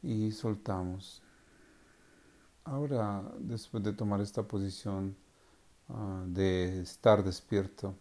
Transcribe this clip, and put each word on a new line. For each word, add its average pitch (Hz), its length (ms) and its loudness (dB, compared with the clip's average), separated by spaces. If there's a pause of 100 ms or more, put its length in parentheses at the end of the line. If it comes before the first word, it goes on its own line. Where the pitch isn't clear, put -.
Y 110 300 0
soltamos. 95 880 -4 (1400)
Ahora, 120 760 -2
después 113 460 -4
de 104 100 2
tomar 101 280 2
esta 101 260 -2
posición, 98 680 -4 (720)
ah, 98 360 -6
de 92 560 2
estar 104 420 6
despierto 98 760 -2